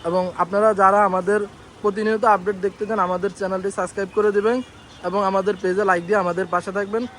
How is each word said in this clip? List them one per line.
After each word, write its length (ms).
এবং 320
আপনারা 380
যারা 300
আমাদের 360
প্রতিনিয়ত 420
আপডেট 320
দেখতে 300
চান, 120
আমাদের 400
চ্যানেলটি 320
সাবস্ক্রাইব 440
করে 180
দেবেন 300
এবং 200
আমাদের 380
পেজে 220
লাইক 220
দিয়ে 120
আমাদের 280
পাশে 260
থাকবেন। 340